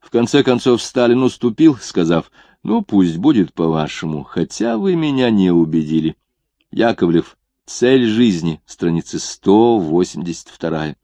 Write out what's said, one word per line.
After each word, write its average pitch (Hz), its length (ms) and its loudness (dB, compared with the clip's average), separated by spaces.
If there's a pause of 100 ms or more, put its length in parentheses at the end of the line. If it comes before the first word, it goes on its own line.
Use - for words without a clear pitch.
В - 80 -20
конце 117 340 2
концов 123 400 0
Сталин 123 400 0
уступил, 123 540 2
сказав: 82 540 -2 (320)
"Ну, 226 180 -2
пусть 185 380 0
будет 135 340 2
по-вашему, 78 720 -4
хотя 220 540 -4
вы 196 180 0
меня 139 320 0
не 95 220 2
убедили". 80 680 0 (540)
Яковлев. 95 680 0 (300)
"Цель 123 400 2
жизни", 95 580 0
страница 85 540 -4
сто 110 600 2
восемьдесят 87 680 -4
вторая. 78 560 -8